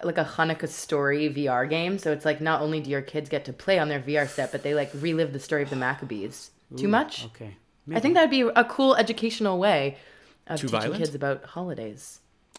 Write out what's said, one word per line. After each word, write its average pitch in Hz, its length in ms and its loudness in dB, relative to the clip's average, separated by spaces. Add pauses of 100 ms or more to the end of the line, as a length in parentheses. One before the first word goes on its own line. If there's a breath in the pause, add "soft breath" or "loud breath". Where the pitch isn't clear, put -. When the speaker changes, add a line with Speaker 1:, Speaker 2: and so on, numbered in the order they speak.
Speaker 1:
like, 170 160 -2
a 160 60 4
Hanukkah 160 440 -2
story 147 600 0
V 139 200 -2
R 127 180 2
game. 170 320 0
So 170 140 -2
it's 147 120 -4
like, 151 160 2
not 156 220 2
only 156 180 0
do 135 100 -6
your 139 120 -2
kids 147 260 -6
get 143 160 -2
to 127 80 -10
play 196 260 2
on 151 100 2
their 143 120 -2
V 143 160 -2
R 147 100 2
set, 131 240 -4
but 139 120 -6
they, 147 120 -2
like, 143 200 0
relive 160 380 0
the 135 80 -6
story 147 220 -2
of 139 80 -6
the 143 60 -4
Maccabees. 127 760 -6 (260)
Too 131 100 -2
Speaker 2:
Ooh, - 20 2
Speaker 1:
much? 220 380 0
Speaker 2:
okay. 110 300 -16 (300)
Speaker 1:
I 165 140 -2
think 285 140 4
Speaker 2:
Maybe. - 0 -
Speaker 1:
that'd 320 160 6
be 262 100 4
a 233 240 6
cool 269 320 4
educational 214 600 0
way 151 400 2 (480 soft breath)
of 160 120 -4
Speaker 3:
Too 139 100 -4
Speaker 1:
teaching 110 120 0
Speaker 3:
violent? 151 220 -2
Speaker 1:
kids 151 120 -4
about 139 300 -4
holidays. 135 760 -10 (380)